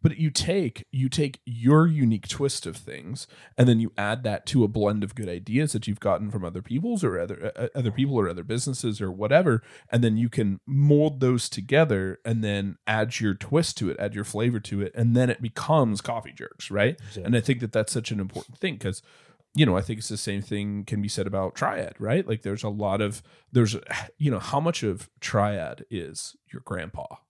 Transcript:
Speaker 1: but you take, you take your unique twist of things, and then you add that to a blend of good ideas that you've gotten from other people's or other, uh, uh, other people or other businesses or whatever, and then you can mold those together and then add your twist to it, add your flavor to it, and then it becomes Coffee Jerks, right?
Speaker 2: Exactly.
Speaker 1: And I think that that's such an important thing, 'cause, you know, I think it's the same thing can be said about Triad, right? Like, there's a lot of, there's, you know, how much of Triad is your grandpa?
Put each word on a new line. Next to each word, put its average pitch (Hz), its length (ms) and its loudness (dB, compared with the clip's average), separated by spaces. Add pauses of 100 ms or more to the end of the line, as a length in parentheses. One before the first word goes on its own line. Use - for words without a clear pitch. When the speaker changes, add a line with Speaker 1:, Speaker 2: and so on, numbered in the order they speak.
Speaker 1:
but 160 160 4
you 160 120 2
take, 170 600 -2
you 131 180 0
take 139 380 -2
your 127 400 6
unique 127 420 2
twist - 380 -4
of 80 100 -8
things, - 500 -12 (320)
and 123 100 8
then 117 120 6
you 113 160 -2
add 101 280 -2
that 104 220 -4
to 123 180 4
a 107 40 2
blend 104 360 2
of 98 100 -8
good 104 160 -8
ideas 107 420 -2
that 107 140 -4
you've 101 140 -4
gotten 101 300 0
from 104 140 -4
other 90 180 -8
people's 190 420 -4
or 92 140 0
other, 90 380 -6
uh, - 80 -6
uh, - 100 -4
other 120 160 0
people 135 280 0
or 98 100 2
other 87 160 -6
businesses 117 580 -4
or 95 100 -4
whatever, 117 500 4 (300)
and 117 100 4
then 110 140 4
you 117 140 2
can 101 360 0
mold 147 540 4
those 127 280 2
together 104 760 2
and 113 180 0
then 101 340 -2 (100)
add 110 340 0
your 107 140 2
twist 156 440 0
to 92 120 -2
it, - 100 -4
add 104 140 -4
your 101 100 -4
flavor 113 360 0
to 101 220 -6
it, 95 120 -4
and 117 220 4
then 123 140 4
it - 100 -4
becomes 120 600 2
Coffee 113 300 -6
Jerks, - 380 -14
right? 104 300 2
Speaker 2:
Exactly. - 240 -14
Speaker 1:
And 107 120 2
I 117 40 4
think 120 200 0
that 113 120 -4
that's 110 200 2
such 113 180 -4
an 107 100 -2
important - 380 -8
thing, 170 180 -4
'cause, 101 260 -6 (520)
you 151 100 6
know, 95 120 4
I 95 40 2
think 107 200 -6
it's - 80 -10
the 107 80 -8
same 101 260 -4
thing 104 420 -6
can 104 160 -4
be 101 80 -2
said 98 180 -4
about 98 280 -2
Triad, - 440 -4
right? 139 280 0
Like, 110 160 -4
there's 101 200 -6
a 110 60 -4
lot 104 320 0
of, 104 220 -2 (280)
there's, 113 260 4 (420)
you 147 120 2
know, 110 80 0
how 139 220 -2
much 165 220 -2
of 104 260 -4 (120)
Triad 101 680 0
is 80 460 -10 (160)
your - 120 -14
grandpa? 87 420 -8 (240)